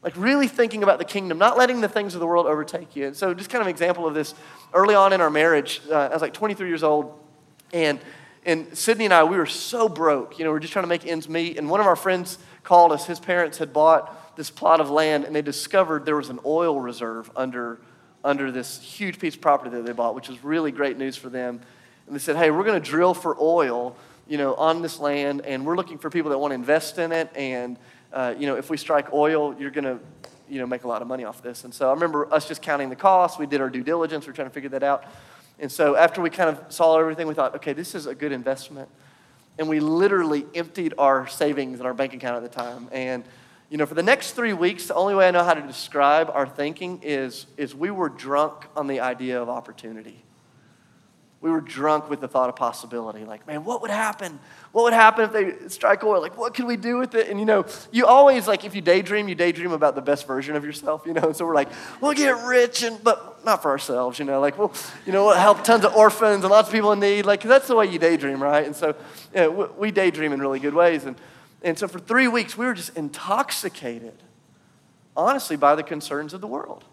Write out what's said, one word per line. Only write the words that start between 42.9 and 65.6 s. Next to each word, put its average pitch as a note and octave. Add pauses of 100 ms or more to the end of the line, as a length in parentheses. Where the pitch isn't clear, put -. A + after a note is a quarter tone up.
And, B2+ (460)
you D3
know, D3+
for D#3+
the E3
next B3
three A#3
weeks, F3+
the -
only G3
way F#3+
I -
know F3
how F3
to D3+
describe C#3+
our C#3
thinking E3
is, C3+ (100)
is C3
we F3
were F#3
drunk C#3+
on D3
the C3+
idea B2
of A#2+
opportunity. A2+ (1160)
We E3
were D#3+
drunk D3+
with C#3+
the C3
thought B2+
of A#2+
possibility. A2+
Like, A2
"Man, D3+
what A#3
would G#3
happen? G#3 (340)
What A3+
would A#3
happen A3
if G#3+
they G3
strike -
oil? G#3
Like, -
what A#3
could B3
we A#3+
do A#3+
with B3+
it?" A3+
And, G3+
you G#3+
know, G#3 (260)
you A#3
always, B3+
like, G3+
if F#3+
you F#3+
daydream, F#3+
you F#3
daydream F3
about D3
the C3+
best C#3+
version C3+
of D3
yourself, D3+
you E3
know? D#3
And D#3+
so E3+
we're E3
like, D3 (320)
"We'll D4
get C4
rich, A#3+
and, A3+
but -
not G3
for D#3
ourselves, B2+
you D3
know? C#3
Like, C#3+
we'll, G3+ (360)
you F#3+
know, G3
we'll G#3
help G3+